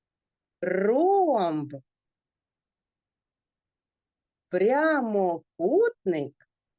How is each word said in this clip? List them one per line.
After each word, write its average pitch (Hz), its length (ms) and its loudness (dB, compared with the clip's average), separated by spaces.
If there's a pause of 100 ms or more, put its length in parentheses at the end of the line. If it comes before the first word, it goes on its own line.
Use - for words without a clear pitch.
(600)
Ромб. 202 1120 0 (2750)
Прямокутник. 208 2000 -2 (300)